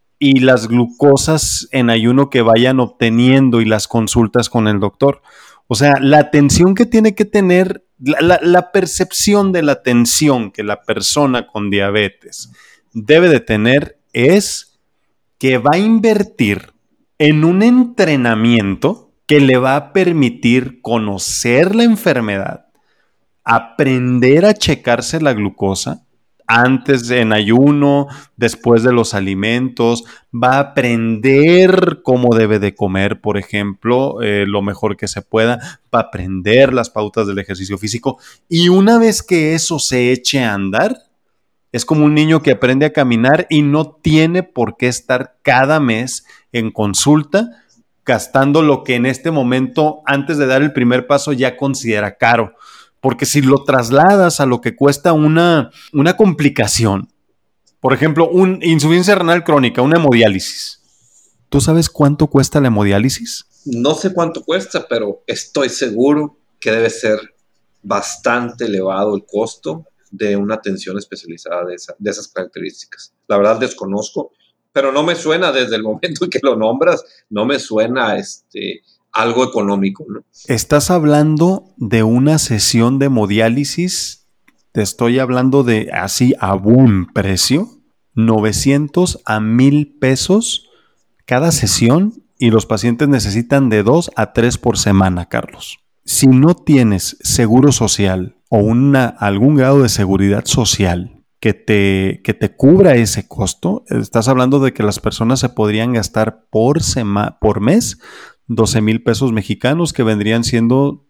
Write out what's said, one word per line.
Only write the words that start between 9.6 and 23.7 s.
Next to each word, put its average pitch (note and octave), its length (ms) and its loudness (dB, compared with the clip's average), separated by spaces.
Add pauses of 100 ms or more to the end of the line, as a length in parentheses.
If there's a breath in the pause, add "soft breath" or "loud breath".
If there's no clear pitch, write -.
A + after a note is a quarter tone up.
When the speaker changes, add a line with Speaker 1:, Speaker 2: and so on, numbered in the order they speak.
Speaker 1:
la C#3+ 100 2
atención A#2+ 800 0
que G#2+ 140 -10
la G#2 180 -6
persona A#2+ 640 -2
con G#2 240 -8
diabetes G2+ 800 -4 (440 soft breath)
debe D3 340 4
de C#3 120 4
tener A#2 580 -2 (140)
es - 680 0 (580)
que C3 200 0
va B2+ 160 0
a F3 40 0
invertir G#3 920 0 (460)
en D3+ 260 2
un F3+ 180 2
entrenamiento C3 1500 0 (140)
que D3 140 4
le C3 180 4
va C3 180 0
a C#3+ 160 -8
permitir B2+ 880 0
conocer A#2 960 -2
la A#3 80 2
enfermedad, B2+ 800 -2 (800)
aprender B2+ 1040 2